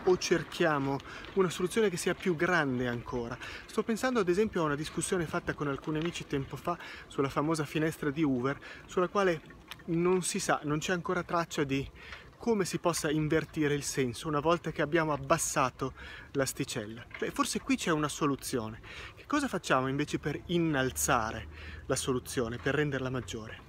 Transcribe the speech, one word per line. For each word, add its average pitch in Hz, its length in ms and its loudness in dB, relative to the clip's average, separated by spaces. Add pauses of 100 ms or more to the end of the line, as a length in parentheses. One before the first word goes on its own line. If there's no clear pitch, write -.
o 185 160 8
cerchiamo 147 800 2 (340)
una 185 160 4
soluzione 196 400 2
che 175 80 -4
sia 180 160 0
più 180 220 0
grande 147 520 2
ancora? 120 480 -4 (300)
Sto - 160 -2
pensando 240 380 2
ad 180 100 4
esempio 190 320 4
a 160 40 4
una 143 100 2
discussione 160 500 -2
fatta 170 300 -2
con 147 120 -2
alcuni 147 300 -2
amici 160 300 -4
tempo 139 280 -4
fa 170 220 -4 (300)
sulla 139 220 0
famosa 151 360 0
finestra 156 460 0
di 147 100 0
Hoover, 135 380 2 (260)
sulla 180 220 0
quale 180 340 2 (440)
non 180 360 2
si 196 180 -2
sa, 147 240 2
non 147 140 0
c'è 170 160 -2
ancora 180 300 -2
traccia 170 400 0
di 135 260 -2 (480)
come 214 280 2
si 170 120 -4
possa 165 320 2
invertire 151 640 2
il 143 100 -2
senso 127 440 -2
una 151 120 0
volta 165 300 2
che 160 140 -2
abbiamo 156 280 2
abbassato 139 840 0 (400)
l'asticella. 117 680 -2 (140)
Beh, - 140 -2
forse 247 300 0
qui 262 160 0
c'è - 120 -2
una 151 200 2
soluzione. 127 680 -2 (360)
Che - 100 -20
cosa 285 220 0
facciamo 139 400 2
invece 143 320 -2
per 151 260 -4
innalzare 131 1040 0 (400)
la 135 80 2
soluzione, 123 640 -2
per 135 180 0
renderla 139 340 0
maggiore? 113 600 -6